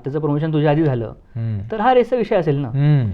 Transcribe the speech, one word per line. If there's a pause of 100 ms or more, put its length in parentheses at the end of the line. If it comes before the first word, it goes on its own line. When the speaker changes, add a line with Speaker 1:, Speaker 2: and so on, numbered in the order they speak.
Speaker 1:
त्याचं
प्रमोशन
तुझ्या
आधी
झालं,
Speaker 2:
हम्म. (120)
Speaker 1:
तर
हा
रेसचा
विषय
असेल
ना.
Speaker 2:
हम्म.